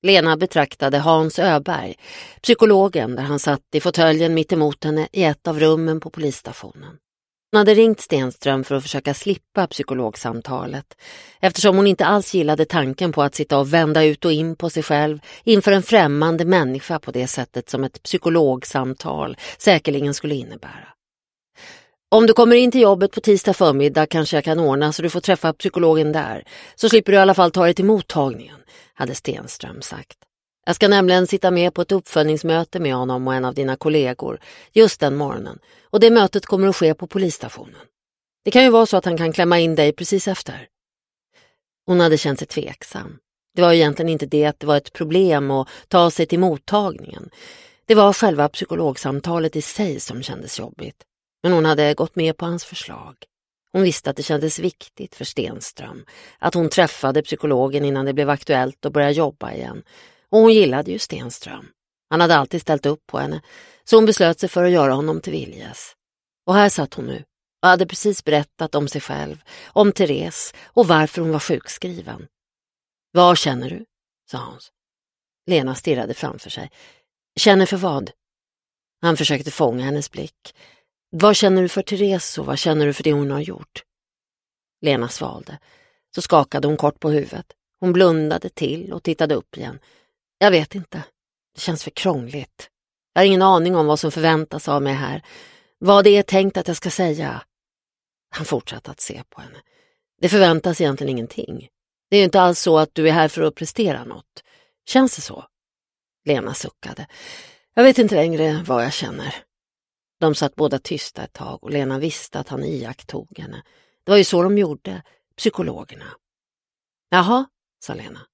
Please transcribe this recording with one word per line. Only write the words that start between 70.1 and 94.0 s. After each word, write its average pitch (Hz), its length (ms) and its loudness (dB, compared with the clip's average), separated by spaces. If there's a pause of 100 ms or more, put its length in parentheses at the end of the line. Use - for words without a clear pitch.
och 233 240 2
varför 160 340 2
hon 160 100 -2
var 151 80 -2
sjukskriven. - 840 -8 (840)
"Vad 180 260 6
känner 127 320 -4
du?" 196 140 -14 (460)
sa 127 80 -12
Hans. - 340 -18 (760)
Lena 135 280 -2
stirrade 123 400 -4
framför - 360 -12
sig. - 200 -14 (640)
"Känner 190 300 4
för 196 100 -4
vad?" 151 340 -6 (880)
Han 165 160 0
försökte 147 340 -2
fånga 127 340 -2
hennes 143 260 -6
blick. - 440 -16 (560)
"Vad 196 260 2
känner 190 260 2
du 175 60 0
för 190 140 -6
Therese 190 560 -4
och 139 80 -10
vad 139 120 -6
känner 156 280 0
du 143 60 0
för - 100 -10
det 156 100 0
hon 143 180 -2
har 139 100 -6
gjort?" - 440 -16 (960)
Lena 131 280 -2
svalde. - 500 -14 (560)
Så 180 80 -8
skakade 147 460 0
hon 151 80 -2
kort 147 240 -4
på 156 100 -4
huvudet. - 360 -4 (340)
Hon 180 120 0
blundade 165 560 2
till 156 440 -8
och 170 100 -14
tittade 156 320 -2
upp - 220 -10
igen. 131 220 -14 (600)
"Jag 202 120 2
vet 160 240 -2
inte. 170 280 -14 (520)
Det - 60 -20
känns 160 240 -8
för 151 60 -12
krångligt. 139 800 -8 (420)
Jag 175 80 0
har 190 60 6
ingen 190 160 4
aning 180 340 4
om 156 100 2
vad 151 120 2
som 151 140 -4